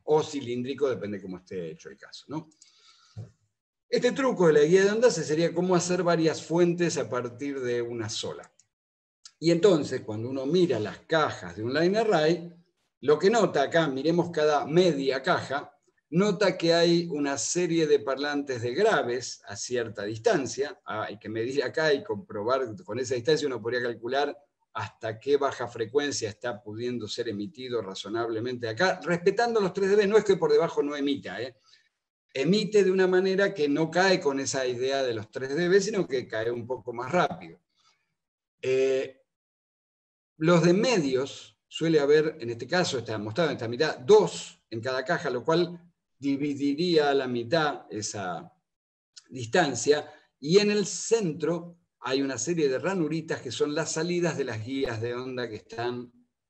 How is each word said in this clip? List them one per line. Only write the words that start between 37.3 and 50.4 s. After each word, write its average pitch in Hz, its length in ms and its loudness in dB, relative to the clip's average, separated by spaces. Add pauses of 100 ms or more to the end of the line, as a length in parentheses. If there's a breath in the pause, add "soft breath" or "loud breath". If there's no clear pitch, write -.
Eh, 131 600 0 (1160)
los 165 260 4
de 175 100 6
medios 156 920 0
suele 160 320 2
haber, 151 400 4
en 117 120 -8
este 117 160 -10
caso 151 320 0
está 110 180 -6
mostrado 110 320 -2
en 120 80 -6
esta 113 100 -6
mitad, 131 300 -2
dos 180 720 4
en 113 100 -8
cada 131 240 -4
caja, 165 260 -2
lo 123 140 -4
cual 170 420 0 (320)
dividiría 143 920 0
a 139 40 4
la 135 140 2
mitad 127 640 -2
esa 92 640 -8 (760)
distancia, 139 800 0 (300 loud breath)
y 165 200 6